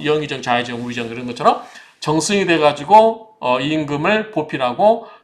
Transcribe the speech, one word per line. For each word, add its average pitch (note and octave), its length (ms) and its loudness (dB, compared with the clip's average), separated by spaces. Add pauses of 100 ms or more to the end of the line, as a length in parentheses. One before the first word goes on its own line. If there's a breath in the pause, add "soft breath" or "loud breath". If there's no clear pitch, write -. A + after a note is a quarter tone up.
영의정, C#3+ 380 -2
좌의정, A#2+ 420 -4
우의정 A#2+ 240 -8
이런 A#2+ 180 -10
것처럼 C#3+ 380 0 (380 loud breath)
정성이 D#3+ 440 0
돼가지고, E3 920 4
어, B2+ 220 0
이 D3 100 -2
임금을 D#3 600 -2
보필하고 D3+ 760 0 (160 loud breath)